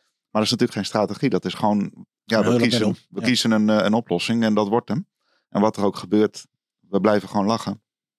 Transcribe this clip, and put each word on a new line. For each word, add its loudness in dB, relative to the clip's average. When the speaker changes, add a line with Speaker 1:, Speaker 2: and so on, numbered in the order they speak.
Speaker 1:
Maar 0
dat -
is -2
natuurlijk 0
geen -6
strategie. -2
Dat -2
is -6
gewoon, -2
ja, 0
Speaker 2:
Een 4
Speaker 1:
we 0
Speaker 2:
hulpmiddel. 2
Speaker 1:
kiezen, -6
we -12
Speaker 2:
Ja. -4
Speaker 1:
kiezen 2
een, 4
eh, 2
een 0
oplossing -2
en 2
dat 2
wordt -2
hem. -6
En -2
wat 2
er -2
ook 0
gebeurt, 0
we -4
blijven 2
gewoon -2
lachen. -4